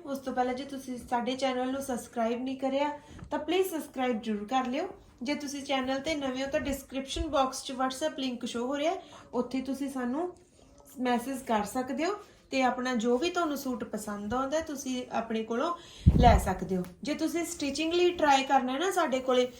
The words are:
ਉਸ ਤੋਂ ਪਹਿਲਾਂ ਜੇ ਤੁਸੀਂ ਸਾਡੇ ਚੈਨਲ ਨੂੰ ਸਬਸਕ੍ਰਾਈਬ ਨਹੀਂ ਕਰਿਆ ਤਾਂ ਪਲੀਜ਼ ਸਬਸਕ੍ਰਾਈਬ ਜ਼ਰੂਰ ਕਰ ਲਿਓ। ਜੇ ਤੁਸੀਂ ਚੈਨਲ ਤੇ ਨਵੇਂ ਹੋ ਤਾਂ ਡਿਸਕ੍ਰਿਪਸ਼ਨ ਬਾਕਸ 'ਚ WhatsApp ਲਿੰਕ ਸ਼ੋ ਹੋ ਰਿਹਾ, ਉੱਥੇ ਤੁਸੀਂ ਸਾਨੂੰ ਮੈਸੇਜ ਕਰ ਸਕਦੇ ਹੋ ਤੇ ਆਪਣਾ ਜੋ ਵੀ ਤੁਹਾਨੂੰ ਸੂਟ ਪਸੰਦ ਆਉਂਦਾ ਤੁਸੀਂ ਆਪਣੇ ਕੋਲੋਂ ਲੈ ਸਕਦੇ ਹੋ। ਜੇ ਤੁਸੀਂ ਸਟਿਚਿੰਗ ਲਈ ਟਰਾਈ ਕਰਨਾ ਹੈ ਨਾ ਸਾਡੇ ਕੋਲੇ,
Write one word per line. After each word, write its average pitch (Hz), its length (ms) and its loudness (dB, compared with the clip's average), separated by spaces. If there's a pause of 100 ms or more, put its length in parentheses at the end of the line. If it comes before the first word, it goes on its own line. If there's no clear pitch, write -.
ਉਸ 277 140 -6
ਤੋਂ 254 140 -6
ਪਹਿਲਾਂ 247 220 0
ਜੇ 269 100 -6
ਤੁਸੀਂ 254 340 -8 (120)
ਸਾਡੇ 247 260 0
ਚੈਨਲ 254 360 0
ਨੂੰ 269 100 -2
ਸਬਸਕ੍ਰਾਈਬ 233 600 -2
ਨਹੀਂ 262 140 -4
ਕਰਿਆ 285 440 0 (300)
ਤਾਂ 294 80 -2
ਪਲੀਜ਼ 370 300 2
ਸਬਸਕ੍ਰਾਈਬ 254 540 -2
ਜ਼ਰੂਰ 208 220 -2
ਕਰ 254 220 2
ਲਿਓ। 302 220 -2 (340)
ਜੇ 277 120 0
ਤੁਸੀਂ 285 280 -6
ਚੈਨਲ 269 360 0
ਤੇ 311 160 -2
ਨਵੇਂ 269 300 -2
ਹੋ 277 60 -4
ਤਾਂ 302 100 0
ਡਿਸਕ੍ਰਿਪਸ਼ਨ 277 680 -4
ਬਾਕਸ 269 360 0
'ਚ 277 80 -8
WhatsApp 262 460 -2
ਲਿੰਕ 254 260 -4
ਸ਼ੋ 233 220 -4
ਹੋ 285 120 -2
ਰਿਹਾ, 320 160 2 (400)
ਉੱਥੇ 247 260 -2
ਤੁਸੀਂ 269 300 -4
ਸਾਨੂੰ 277 440 -2 (680)
ਮੈਸੇਜ 247 420 0
ਕਰ 214 220 2
ਸਕਦੇ 254 400 -2
ਹੋ 403 120 0 (340)
ਤੇ 262 120 2
ਆਪਣਾ 254 320 2
ਜੋ 240 240 4
ਵੀ 349 120 2
ਤੁਹਾਨੂੰ 339 260 0
ਸੂਟ 247 280 -4
ਪਸੰਦ 208 500 -6
ਆਉਂਦਾ 269 260 0
ਤੁਸੀਂ 262 520 -6
ਆਪਣੇ 220 300 0
ਕੋਲੋਂ 254 320 0 (440)
ਲੈ 233 200 10
ਸਕਦੇ 185 380 -2
ਹੋ। 185 60 0 (200)
ਜੇ 294 120 -2
ਤੁਸੀਂ 320 320 -2
ਸਟਿਚਿੰਗ 302 460 -2
ਲਈ 359 180 6
ਟਰਾਈ 285 320 6
ਕਰਨਾ 254 300 4
ਹੈ 269 60 -2
ਨਾ 370 120 0
ਸਾਡੇ 311 280 2
ਕੋਲੇ, 247 420 4